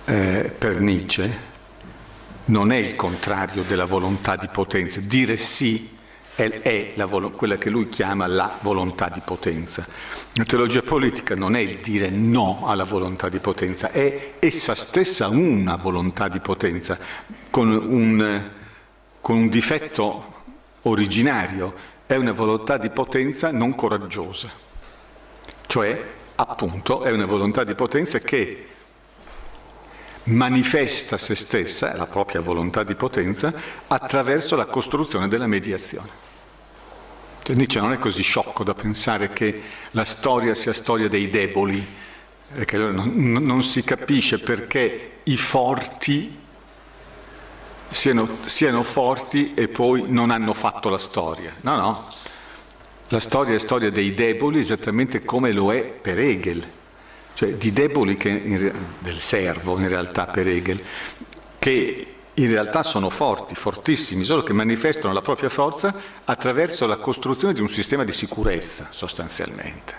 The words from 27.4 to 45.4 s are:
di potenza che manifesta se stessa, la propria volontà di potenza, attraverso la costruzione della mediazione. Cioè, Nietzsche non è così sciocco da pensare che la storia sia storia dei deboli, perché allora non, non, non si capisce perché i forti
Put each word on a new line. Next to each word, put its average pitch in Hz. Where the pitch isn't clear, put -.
di -
potenza 131
che 113
manifesta 127
se -
stessa, -
la 90
propria 95
volontà 87
di 98
potenza, 127
attraverso 139
la 113
costruzione 127
della 117
mediazione. 101
Cioè, 135
Nietzsche 127
non 107
è 127
così 98
sciocco 104
da 98
pensare 107
che 107
la 110
storia 117
sia -
storia 110
dei 101
deboli, 98
perché 120
allora 107
non, 101
non, 131
non 127
si 127
capisce 123
perché 117
i 139
forti 139